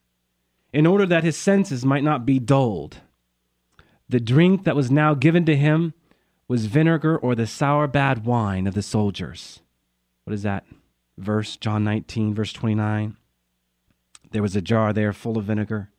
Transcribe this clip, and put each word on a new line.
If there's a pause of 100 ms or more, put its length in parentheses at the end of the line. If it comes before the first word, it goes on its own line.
(720)
in
order
that
his
senses
might
not
be
dulled. (1120)
The
drink
that
was
now
given
to
him (520)
was
vinegar
or
the
sour
bad
wine
of
the
soldiers. (640)
What
is
that (520)
verse?
John
nineteen,
verse
twenty-nine. (1120)
There
was
a
jar
there
full
of
vinegar.